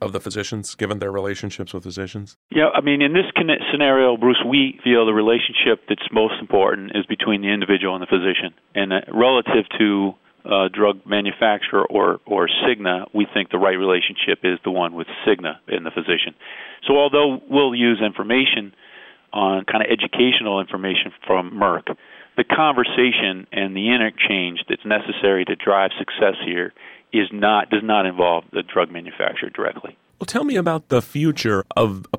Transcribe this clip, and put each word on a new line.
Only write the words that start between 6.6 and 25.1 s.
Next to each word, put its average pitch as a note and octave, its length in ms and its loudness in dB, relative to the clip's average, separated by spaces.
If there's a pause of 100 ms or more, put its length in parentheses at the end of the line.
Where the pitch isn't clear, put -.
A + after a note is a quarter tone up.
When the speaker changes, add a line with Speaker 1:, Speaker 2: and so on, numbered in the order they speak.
Speaker 2:
is G2+ 120 -2
between G#2 360 -2
the G2+ 100 -2
individual F#2+ 440 0
and F2+ 60 -10
the F2 40 -8
physician. F#2 480 0 (220)
And, G2 160 -2
uh, F#2+ 80 0 (120)
relative A#2+ 520 2 (160)
to, G2 340 2 (300)
uh, G2 280 2
drug G2+ 340 0
manufacturer G2+ 800 0
or, F#2 380 0
or F#2+ 240 0
Cigna, G2 640 -2
we G#2 200 0
think G2 180 -2
the - 80 -2
right F#2+ 200 2
relationship F2+ 640 0
is F2+ 200 0
the G2 60 -4
one F2 240 -2
with E2 140 -8 (180)
Cigna D#2+ 300 0 (100)
and E2+ 180 -4
the D#2 60 -8
physician. E2 440 -2 (520)
So C#3 120 4
although C#3+ 500 4
we'll C3+ 260 2
use A#2+ 260 2
information G#2+ 720 0 (580)
on, F#2+ 320 0
kinda G#2+ 260 0
educational A#2 680 0
information F#2 520 -4 (140)
from F2+ 240 0
Merck, F2 460 -2 (380)
the B2 100 0
conversation B2 1080 0
and G2 240 -4
the G#2+ 140 0
interchange G2+ 760 0
that's - 200 -6
necessary G2+ 580 0